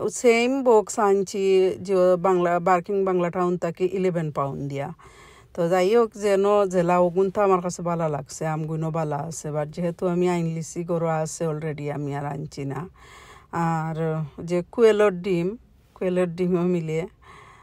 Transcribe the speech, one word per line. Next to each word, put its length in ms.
সেম 520
বক্স 360
আনছি 720
যে 160
বাংলা, 400
বার্কিং 460
বাংলা 240
টাউন 280
থেকে 280
ইলেভেন 460
পাউন্ড 380
দিয়া। 240
তো 160
যাই 260
হোক, 180
যেন 560
জেলা 300
ওগুন 300
তো 120
আমার 200
কাছে 200
বালা 280
লাগছে, 360
আমগুনও 460
বালা 260
আছে। 340
But 140
যেহেতু 420
আমি 220
আইন 160
লিসি 380
গরু 240
আছে 400
already, 440
আমি 240
আর 100
আনছি 400
না। 240
আর 720
যে 280
কুয়েলর 400
ডিম, 460
কুয়েলর 300
ডিমও 360
মিলে। 460